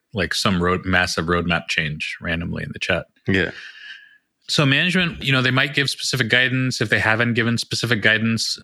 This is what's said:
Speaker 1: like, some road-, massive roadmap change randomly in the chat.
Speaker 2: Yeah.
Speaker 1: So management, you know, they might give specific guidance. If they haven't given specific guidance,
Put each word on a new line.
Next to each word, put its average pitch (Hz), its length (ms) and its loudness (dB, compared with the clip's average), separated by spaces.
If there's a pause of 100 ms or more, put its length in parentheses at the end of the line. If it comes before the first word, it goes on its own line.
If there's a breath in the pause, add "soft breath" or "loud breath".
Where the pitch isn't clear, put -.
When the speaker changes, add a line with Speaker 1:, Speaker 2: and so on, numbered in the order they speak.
(120)
Speaker 1:
like, 87 220 -2
some 90 280 0
road-, 90 220 0
massive 90 420 0
roadmap 85 400 0
change 76 540 -4
randomly 85 420 -6
in - 100 -8
the - 60 -12
chat. - 280 -2 (200)
Speaker 2:
Yeah. 95 240 2 (960 loud breath)
Speaker 1:
So - 180 2
management, 165 600 2
you 139 80 2
know, 127 100 4
they 127 80 2
might 139 240 0
give 135 160 0
specific - 380 -2
guidance. 127 520 2
If 113 100 0
they 110 80 4
haven't 110 360 2
given 117 240 2
specific 113 440 -2
guidance, 110 600 2